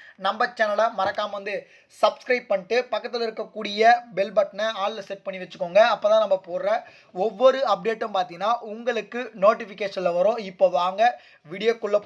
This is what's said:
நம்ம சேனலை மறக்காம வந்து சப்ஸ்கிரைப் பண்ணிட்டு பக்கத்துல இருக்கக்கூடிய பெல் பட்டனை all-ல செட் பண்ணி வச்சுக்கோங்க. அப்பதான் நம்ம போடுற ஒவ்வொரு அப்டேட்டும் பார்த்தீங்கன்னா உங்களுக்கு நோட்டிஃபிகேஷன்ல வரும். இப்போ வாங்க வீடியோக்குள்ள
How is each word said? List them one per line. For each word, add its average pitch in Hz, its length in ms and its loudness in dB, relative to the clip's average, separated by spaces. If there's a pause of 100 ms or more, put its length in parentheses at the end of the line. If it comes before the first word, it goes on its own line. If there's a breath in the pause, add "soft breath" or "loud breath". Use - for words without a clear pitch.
(160 loud breath)
நம்ம 208 300 -2
சேனலை 214 520 0
மறக்காம 208 340 -2
வந்து 202 360 -8 (340 soft breath)
சப்ஸ்கிரைப் 240 460 0
பண்ணிட்டு 220 440 -2
பக்கத்துல 226 320 -4
இருக்கக்கூடிய 214 680 0 (240)
பெல் 196 180 -2
பட்டனை 202 400 0
all-ல 208 260 -4
செட் 196 240 -12
பண்ணி 190 200 -10
வச்சுக்கோங்க. 180 480 2
அப்பதான் 214 280 4
நம்ம 196 280 2
போடுற 185 320 -2 (340 loud breath)
ஒவ்வொரு 226 540 2
அப்டேட்டும் 214 460 -2
பார்த்தீங்கன்னா 185 460 -2
உங்களுக்கு 233 800 -6
நோட்டிஃபிகேஷன்ல 196 720 0
வரும். 196 240 2
இப்போ 190 320 0
வாங்க 190 520 0 (300 loud breath)
வீடியோக்குள்ள 208 540 -2